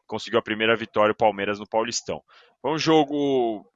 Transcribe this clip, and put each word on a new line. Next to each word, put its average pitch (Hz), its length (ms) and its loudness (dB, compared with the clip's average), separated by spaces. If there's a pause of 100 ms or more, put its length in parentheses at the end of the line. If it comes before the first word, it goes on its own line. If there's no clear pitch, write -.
conseguiu 110 320 -2
a 110 40 0
primeira 110 340 2
vitória, 107 360 0
o - 40 -2
Palmeiras, 101 420 0
no 104 100 -14
Paulistão. 110 540 -4 (400)
Foi 135 100 -2
um 160 60 -4
jogo, 139 840 0 (120)